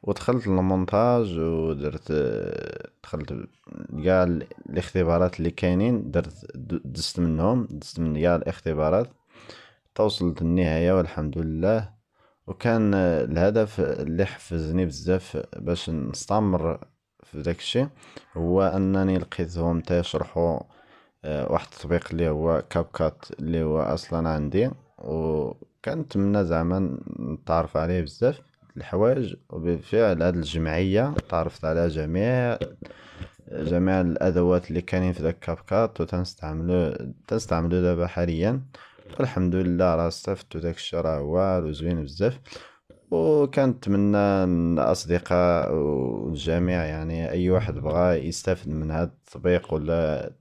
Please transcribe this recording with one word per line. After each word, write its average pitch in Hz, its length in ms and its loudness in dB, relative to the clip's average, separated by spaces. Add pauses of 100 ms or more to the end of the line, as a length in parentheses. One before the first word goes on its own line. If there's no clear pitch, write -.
ودخلت 110 440 0
للمونتاج 95 920 2
ودرت، 80 720 -2
آه، 50 760 -4 (140)
دخلت 76 300 -8 (720)
كاع 92 200 6
ال-، 87 200 2 (260)
الاختبارات 87 720 2
اللي 82 120 0
كاينين، 101 600 0
درت، 85 340 -4 (100)
د-، 65 300 -6
دزت 71 340 -8
منهم، 87 520 2
دزت - 280 -12
من 78 220 0
كاع 87 140 4
الاختبارات، 82 720 0 (880)
توصلت 92 460 0
للنهاية 87 560 2
والحمد 80 400 -2
لله. 87 560 0 (540)
وكان، 107 460 2
آه، 87 300 4
الهدف 101 560 2
اللي 80 460 0
حفزني 85 600 -2
بزاف 82 580 -4 (140)
باش 87 320 -4
نستمر 82 920 -2 (440)
في - 180 -14
داك 85 160 -2
الشيء 131 300 -2 (500)
هو 87 260 2
أنني 95 540 2
لقيتهم 85 640 -2
تيشرحوا، 82 800 0 (680)
آه، 76 260 -2
واحد 82 220 -2
التطبيق 82 380 -2
اللي 82 180 0
هو 78 400 0
كاب 82 240 0
كات، - 320 -2 (140)
اللي 80 240 -2
هو 78 180 0
أصلًا 80 480 -2
عندي، 78 400 0 (280)
وكنتمنى 98 1500 -2
زعما 82 520 0 (220)
نتعرف 80 580 -2
عليه 85 240 0
بزاف 120 400 -2 (360)
الحوايج. 113 580 0 (140)
وبالفعل 87 720 0
هاد 85 120 4
الجمعية 85 800 0 (160)
تعرفت 80 360 -2
على 82 220 2
جميع، 98 680 0 (960)
جميع 90 500 2
الأدوات 87 680 2
اللي 82 120 -2
كاينين 92 320 0
في 85 100 -8
داك 85 160 -2
كاب 82 180 -6 (100)
كات، 110 340 0
وتنستعملو، 85 920 -2 (320)
تنستعملو 87 540 0
دابا 87 260 2
حاليًا. 87 540 0 (580)
والحمد 92 360 2
لله، 90 400 4
راه 85 120 2
استفدت، - 480 -6
وداك 82 200 -4
الشيء - 240 -6
راه 80 220 0
واعر 90 420 2
وزوين 78 400 -2
بزاف. 90 360 -2 (720)
وكنتمنى 104 1300 2
من 85 340 2
الأصدقاء 85 960 2
والجميع، 76 1120 0
يعني، 80 460 -4
أي 90 180 0
واحد 92 240 2
بغا 80 400 2
يستافد 85 560 -2
من 78 220 -4
هاد 82 160 0
التطبيق - 680 -2
ولا 78 680 0